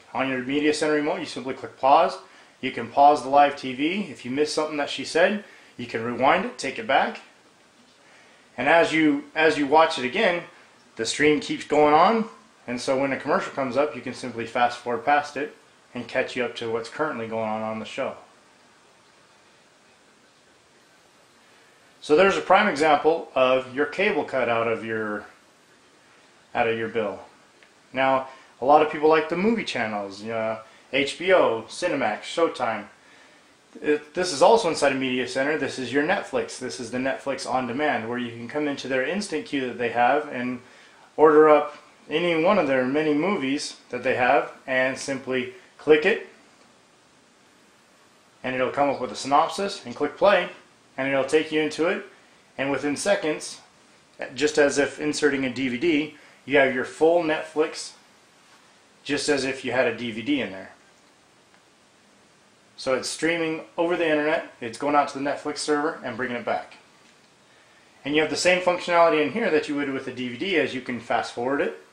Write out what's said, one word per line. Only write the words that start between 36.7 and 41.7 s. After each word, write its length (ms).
is 100
the 80
Netflix 500
On 200
Demand, 400
where 100
you 140
can 160
come 180
into 220
their 180
instant 400
queue 220
that 100
they 120
have 420
and 280
order 320
up 280